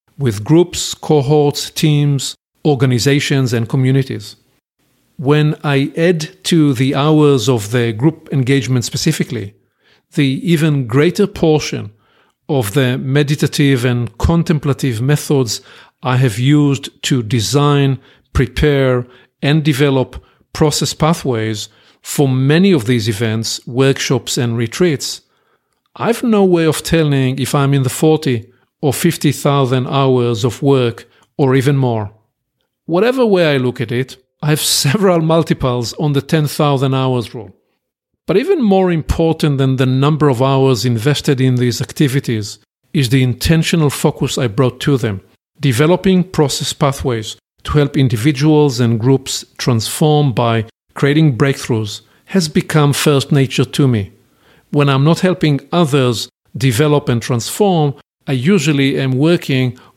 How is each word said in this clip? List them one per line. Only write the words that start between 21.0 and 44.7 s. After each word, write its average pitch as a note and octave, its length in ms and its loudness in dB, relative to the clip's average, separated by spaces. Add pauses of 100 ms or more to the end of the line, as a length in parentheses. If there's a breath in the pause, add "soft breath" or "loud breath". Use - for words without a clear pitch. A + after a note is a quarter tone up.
for - 280 -2
many C#3+ 440 2
of B2+ 140 0
these A#2 220 0
events, A2 580 -4
workshops, C3+ 720 -2
and A#2 180 -2
retreats, B2+ 640 -2 (720)
I've G#3+ 300 -4
no G#3+ 200 2
way E3+ 220 2
of D3+ 160 -2
telling C#3 560 0
if B2+ 160 -6
I'm C#3 200 2
in C#3 100 2
the B2+ 180 -4
forty D3+ 440 0 (340 soft breath)
or C#3+ 120 0
fifty - 380 0
thousand C3 560 0
hours B2 560 0
of A2+ 200 -2
work C3 440 0 (300 soft breath)
or C3 180 2
even C#3 220 2
more. A2+ 340 -2 (760)
Whatever A#3+ 380 0
way F3+ 300 2
I C#3 40 0
look B2 220 -2
at A#2 120 -4
it, B2 240 -4 (280)
I D3+ 40 0
have D3+ 120 2
<laughs> - 240 -2
several E3 360 2
multiples D3 800 -2
on D3 140 0
the C#3 60 2
ten D3+ 280 -2
thousand C#3 460 0
hours C3 380 -2
rule. G2+ 220 -16 (720)
But E3+ 100 0
even E4 240 2
more F#3+ 300 2
important D#3+ 680 0
than C3 180 0
the C3 100 0
number C#3 420 2
of B2 140 0
hours C3+ 420 2
invested B2+ 560 0
in C3 160 2
these B2 240 -2
activities B2 800 -4 (340)
is C3 160 0
the C3 140 2
intentional D#3 680 0
focus - 460 -2
I B2+ 120 -2
brought A2+ 320 -2